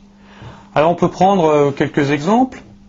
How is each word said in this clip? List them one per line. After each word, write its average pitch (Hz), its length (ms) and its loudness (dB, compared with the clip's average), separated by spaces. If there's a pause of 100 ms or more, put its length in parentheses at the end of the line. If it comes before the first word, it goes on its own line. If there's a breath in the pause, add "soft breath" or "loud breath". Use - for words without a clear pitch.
(760 loud breath)
Alors 156 160 2
on - 20 -2
peut 170 160 0
prendre, 185 360 2
euh, 147 260 2
quelques 143 400 -2
exemples. 208 500 -2 (260)